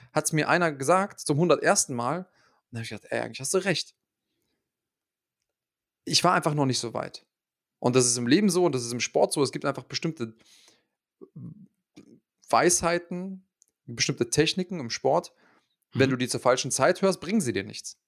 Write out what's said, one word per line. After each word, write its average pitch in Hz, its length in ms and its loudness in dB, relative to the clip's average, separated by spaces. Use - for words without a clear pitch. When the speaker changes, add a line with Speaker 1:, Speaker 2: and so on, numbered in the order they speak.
Speaker 1:
hat's - 200 0
mir 156 160 0
einer 165 240 2
gesagt, 160 480 0
zum 147 180 0
hundertersten 165 560 2
Mal. 127 260 -4
Und 185 60 -14
dann 117 80 -10
habe 113 60 -8
ich - 60 -12
gedacht, - 200 -14
"Ey, 117 100 -2
eigentlich 113 200 -8
hast 135 120 -4
du 190 60 2
recht." 185 360 -2
Ich - 200 0
war 180 100 4
einfach 165 200 0
noch 147 120 2
nicht 127 120 0
so 113 160 -6
weit. - 320 -10
Und 123 180 2
das 127 100 6
ist 123 100 0
im 123 100 -4
Leben 190 220 6
so 180 160 2
und 160 100 2
das 123 100 -4
ist 117 80 -8
im 123 80 -6
Sport - 320 0
so. 156 100 0
Es 131 100 0
gibt 147 120 -10
einfach 139 200 -4
bestimmte 143 500 -6
Weisheiten, 175 1000 0
bestimmte - 440 -4
Techniken 170 500 -2
im 117 100 -8
Sport. 147 440 -2
Wenn 131 140 4
Speaker 2:
Mhm. 135 40 0
Speaker 1:
du 131 40 0
die 123 120 -4
zur 123 120 -4
falschen 127 300 2
Zeit 156 320 2
hörst, 190 180 0
bringen 202 200 0
sie 127 120 -2
dir 98 120 -4
nichts. - 420 -14